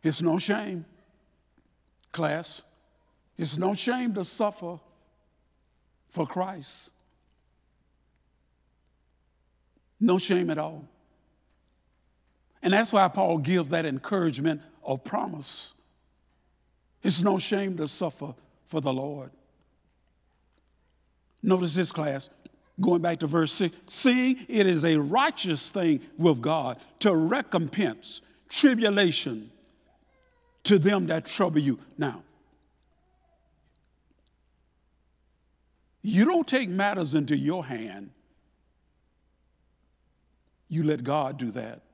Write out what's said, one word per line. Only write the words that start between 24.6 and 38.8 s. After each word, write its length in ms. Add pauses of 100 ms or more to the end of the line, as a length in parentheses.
is 200
a 120
righteous 720
thing 300 (160)
with 240
God 380 (200)
to 140
recompense 1080 (260)
tribulation 1040 (1120)
to 140
them 300
that 180
trouble 340
you." 200 (180)
Now, 260 (3750)
you 240
don't 220
take 220
matters 440
into 240
your 280
hand. 460 (2500)